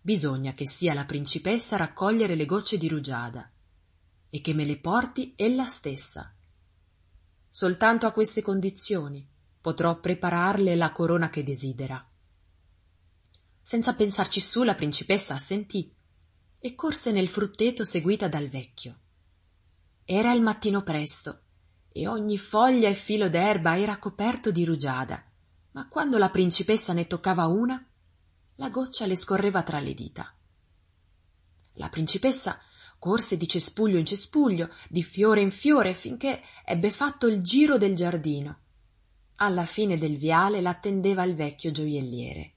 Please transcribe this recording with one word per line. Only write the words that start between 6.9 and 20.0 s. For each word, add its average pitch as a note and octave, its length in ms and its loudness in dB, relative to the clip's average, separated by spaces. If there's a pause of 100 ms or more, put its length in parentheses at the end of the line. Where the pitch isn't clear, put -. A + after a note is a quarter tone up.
Soltanto A3 580 2
a G#3+ 60 0
queste G#3+ 300 0
condizioni F#3 840 -4 (340)
potrò E3 400 -2
prepararle F3+ 760 2
la E3+ 160 2
corona E3 380 0
che D3+ 140 -6
desidera." C3 640 -6 (1600)
Senza A#3+ 280 0
pensarci G3+ 460 2
su, - 220 2
la - 120 4
principessa D#3+ 580 0
assentì G3 580 -2 (680)
e B3+ 160 -10
corse D4+ 380 -2
nel F#3 160 2
frutteto G#3+ 540 -2
seguita F#3 460 0
dal D3 200 -4
vecchio. B2+ 500 -14 (1080)